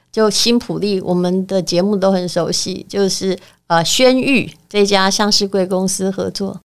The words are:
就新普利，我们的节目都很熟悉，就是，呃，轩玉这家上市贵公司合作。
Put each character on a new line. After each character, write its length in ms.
就 180
新 280
普 220
利， 220
我 120
们 320
的 160
节 200
目 160
都 120
很 200
熟 200
悉， 380
就 220
是， 280
呃， 160
轩 340
玉 320
这 160
家 260
上 180
市 160
贵 200
公 200
司 240
合 200
作。 280